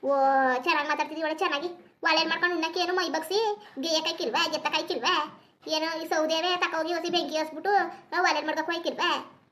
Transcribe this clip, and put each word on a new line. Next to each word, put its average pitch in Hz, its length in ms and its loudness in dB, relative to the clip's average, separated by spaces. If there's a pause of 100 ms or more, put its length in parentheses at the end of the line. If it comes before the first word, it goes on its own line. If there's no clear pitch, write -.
ಓ 277 100 2 (460)
ಚೆನ್ನಾಗಿ 302 260 0
ಮಾತಾಡ್ತಿದ್ದಿ 302 340 -2
ಒಳ್ಳೆ 311 160 -2
ಚೆನ್ನಾಗಿ. 320 300 -2 (340)
ಒಲೆಯಲ್ಲಿ 320 260 2
ಮಾಡ್ಕೊಂಡು 349 280 2
ಉಣ್ಣಕ್ಕೆ 330 240 -2
ಏನು 349 140 0
ಮೈ 359 140 2
ಬಗ್ಸಿ 330 300 -2 (420)
ಗೇಯಕ್ 320 260 0
ಹಾಕಿಲ್ವಾ, 330 400 -2
ಎತ್ತಕ್ 302 280 -2
ಹಾಕಿಲ್ವಾ? 311 680 -2 (260)
ಏನೋ 320 340 -2
ಈ 320 40 -8
ಸೌದೆವೇ 320 500 2
ತಕ 349 180 -2
ಹೋಗಿ 320 180 0
ಹೊಸಿ 339 180 -2
ಬೆಂಕಿ 311 260 0
ಹಸ್ಬಿಟ್ಟು 311 340 -2 (420)
ನಾವು 339 80 0
ಒಲೆಯಲ್ಲಿ 302 260 2
ಮಾಡ್ಕೊಕ್ 311 240 -2
ಹೋಯ್ಕಿಲ್ವಾ? 330 680 -2 (140)